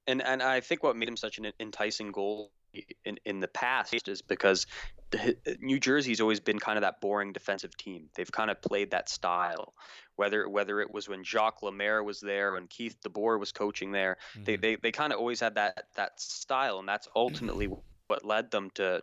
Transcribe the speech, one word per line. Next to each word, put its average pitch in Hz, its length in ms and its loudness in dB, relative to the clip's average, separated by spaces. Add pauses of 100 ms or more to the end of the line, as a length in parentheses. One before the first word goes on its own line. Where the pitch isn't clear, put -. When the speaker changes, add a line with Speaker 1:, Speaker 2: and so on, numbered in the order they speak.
Speaker 1:
And, 131 160 2
and 131 200 2
I 131 180 4
think 160 220 -2
what 131 140 4
made 113 140 -2
him 113 80 -6
such 110 180 -6
an 107 240 -6
enticing 107 520 -2
goal 104 380 -2 (540)
in, 104 220 -6
in 98 140 -4
the 90 80 -2
past 120 600 0
is 98 140 -6
because 92 440 4 (440)
the, - 260 2 (240)
New 135 180 2
Jersey's 131 420 2
always 110 200 4
been 104 180 0
kind 107 200 0
of 104 40 2
that 92 180 0
boring 101 320 0
defensive 95 440 -4
team. 85 380 -12
They've - 160 -4
kind 107 200 0
of 98 120 -4
played 101 300 0
that - 180 0
style 87 640 0 (440)
whether, 101 300 2
whether 101 320 2
it - 120 -4
was 101 160 -6
when 95 160 -6
Jacques 110 380 2
Lemaire 104 400 2
was 104 180 -4
there, 101 320 0
when 90 140 -6
Keith 117 300 -8 (100)
DeBoer 107 320 2
was 101 140 -4
coaching 104 400 -4
there, 95 260 2 (160)
they, 107 200 0
Speaker 2:
Mm-hmm. 95 60 -2
Speaker 1:
they, 110 160 4
they 113 160 0
kinda 147 240 0
always 117 240 0
had 113 140 2
that, 104 300 0 (100)
that 98 260 -4
style, 131 600 0
and 95 80 -8
that's 104 260 -2
ultimately 117 540 0 (400)
what - 160 0
led 107 260 0
them 98 240 0
to, 92 280 2